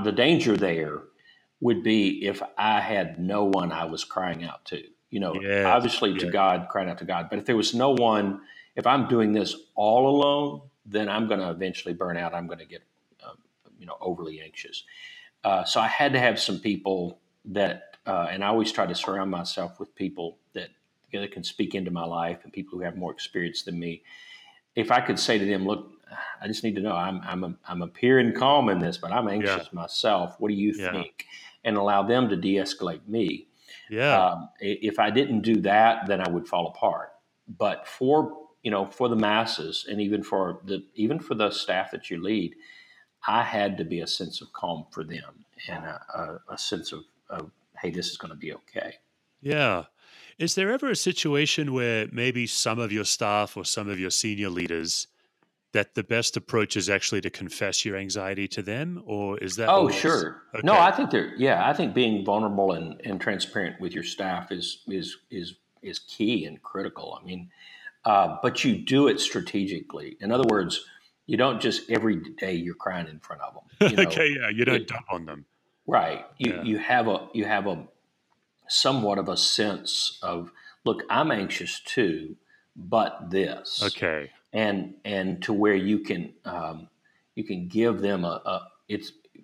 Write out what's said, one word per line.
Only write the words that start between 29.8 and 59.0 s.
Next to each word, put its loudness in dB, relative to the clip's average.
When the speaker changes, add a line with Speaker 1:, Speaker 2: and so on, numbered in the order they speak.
Speaker 1:
What 0
do 0
you 2
Speaker 2:
Yeah. -4
Speaker 1:
think?" -8
And 2
allow 4
them 4
to 2
de-escalate -2
me. -2
Speaker 2:
Yeah. 4
Speaker 1:
Um, -8
i-, -2
if -2
I 6
didn't 2
do 4
that, 6
then 2
I 0
would -2
fall 0
apart. -2
But -2
for, 2
you -2
know, 0
for 0
the 2
masses 0
and -4
even 0
for -2
the, -6
even 0
for -6
the 2
staff -2
that -12
you -6
lead, -2
I 2
had 0
to -4
be -4
a -6
sense -6
of -20
calm -6
for -10
them -14
and -10
a, -12
a, -12
a -12
sense -6
of, -14
of, -12
"Hey, -4
this -6
is -10
gonna -14
be -12
okay." -10
Speaker 2:
Yeah. 0
Is 0
there 2
ever -2
a 0
situation 0
where 0
maybe 0
some 0
of -2
your -2
staff 0
or -8
some -4
of -4
your -2
senior -2
leaders, -2
that 0
the -2
best 0
approach 0
is 0
actually 0
to -4
confess -4
your -4
anxiety -4
to -6
them, -6